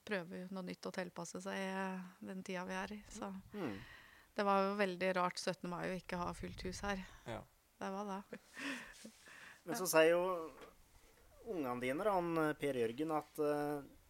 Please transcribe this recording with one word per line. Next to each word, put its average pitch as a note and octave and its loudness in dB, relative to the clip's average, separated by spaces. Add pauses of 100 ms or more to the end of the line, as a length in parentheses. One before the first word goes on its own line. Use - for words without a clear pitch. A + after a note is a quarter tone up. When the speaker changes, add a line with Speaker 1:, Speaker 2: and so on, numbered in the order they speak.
Speaker 1:
prøve F#3 -4
noe F#3+ -4
nytt F3+ -6
og F#3 -6
tilpasse F3+ -6
seg, G3 -4
eh, F#3+ -2 (260)
den F#3+ -8
tida F#3 -4
vi F#3 -6
er G3 -4
i. G#3 -12 (100)
Så G#3+ -8 (240)
Speaker 2:
Mm. E3 -2 (600)
Speaker 1:
det G#3 2
var G3 6
jo G3+ 0
veldig F#3+ 2
rart F3+ 2
syttende F3 -2
mai E3 -2
å F#3 -2
ikke - -6
ha F3 -2
fullt F3+ -8
hus F#3 -4
her. G3+ -2 (220)
Speaker 3:
Ja. A2 -6 (380)
Speaker 1:
Det G3 -4
var G3+ -4
det. G3 -8 (1300)
Speaker 2:
Men E3 -4
Speaker 1:
Ja. A#2+ -2
Speaker 2:
så F#3 0
sier D#3+ 10
jo F3 8 (1300)
ungene C3 0
dine, C3 0
da, G#3+ 6
han, F3 4
eh, D3+ 6
Per C#3+ 0
Jørgen, B2 2
at, D3+ -2
eh, D3 2 (280)